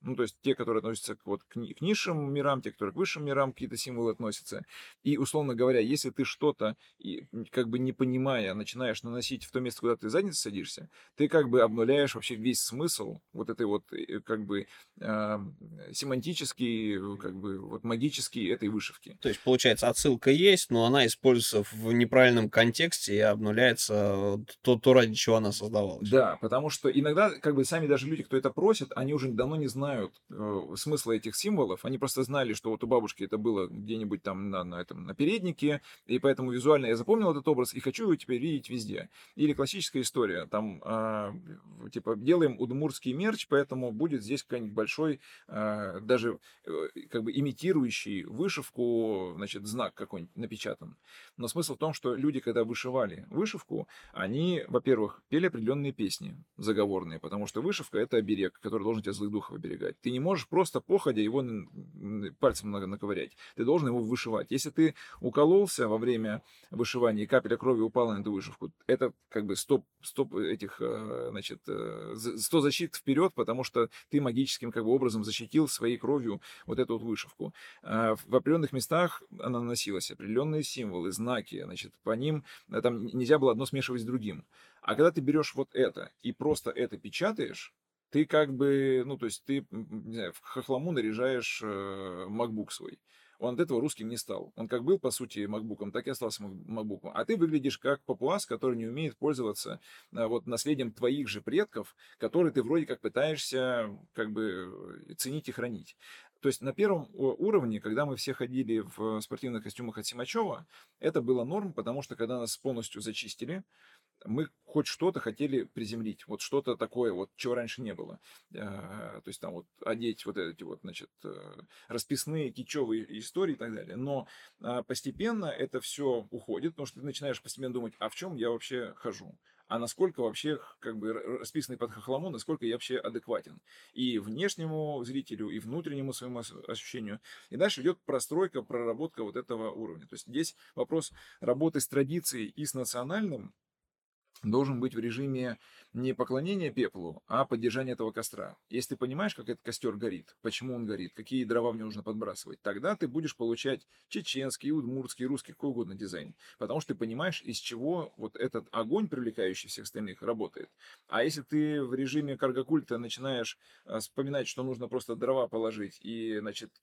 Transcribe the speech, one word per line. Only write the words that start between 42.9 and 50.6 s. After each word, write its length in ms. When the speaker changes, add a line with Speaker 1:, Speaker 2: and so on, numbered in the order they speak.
Speaker 1:
мерч, 360
поэтому 420
будет 320
здесь 220
какой-нибудь 280
большой, 480
а, 480
даже, 420
э, 220
как 120
бы 100
имитирующий 920
вышивку, 1120
значит, 300
знак 280
какой-нибудь 420
напечатан. 600